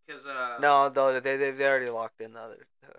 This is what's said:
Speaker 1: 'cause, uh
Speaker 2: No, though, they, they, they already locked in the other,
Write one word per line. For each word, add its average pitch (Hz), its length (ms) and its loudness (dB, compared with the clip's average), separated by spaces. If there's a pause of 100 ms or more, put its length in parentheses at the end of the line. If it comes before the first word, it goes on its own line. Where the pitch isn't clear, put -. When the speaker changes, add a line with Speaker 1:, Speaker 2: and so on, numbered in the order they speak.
Speaker 1:
'cause, 139 180 -14
uh 127 320 -6
Speaker 2:
No, 139 300 6
though, 135 320 2
they, 135 160 -2
they, 139 140 0
they 135 180 -2
already 127 200 0
locked 113 300 -8
in 113 140 -14
the 113 80 -16
other, 113 260 -16 (320)